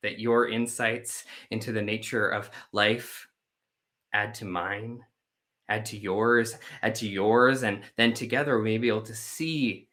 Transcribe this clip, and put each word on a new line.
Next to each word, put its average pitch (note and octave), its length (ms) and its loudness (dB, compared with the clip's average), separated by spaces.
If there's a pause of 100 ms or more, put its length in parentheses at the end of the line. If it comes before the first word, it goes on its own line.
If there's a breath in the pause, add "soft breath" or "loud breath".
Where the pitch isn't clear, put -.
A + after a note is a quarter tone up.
that G#2 160 -4
your A#2 280 4
insights A#2 760 -2 (240 loud breath)
into A2 240 -4
the G#2+ 80 0
nature G#2+ 480 -2
of G#2 200 -4 (220 loud breath)
life G#2+ 560 0 (840)
add G#2+ 220 0
to A2 100 -12
mine, G2+ 600 -6 (640)
add A2 200 -2
to G#2+ 100 -10
yours, A2 580 2 (260 loud breath)
add A2 140 0
to A2+ 120 -6
yours, A#2+ 560 4
and G2+ 200 -2 (140)
then A#2 160 6
together B2+ 460 0
we G#2+ 40 0
may A2 140 2
be A#2+ 100 0
able A2 140 2
to A2 120 -14
see C#3+ 800 -4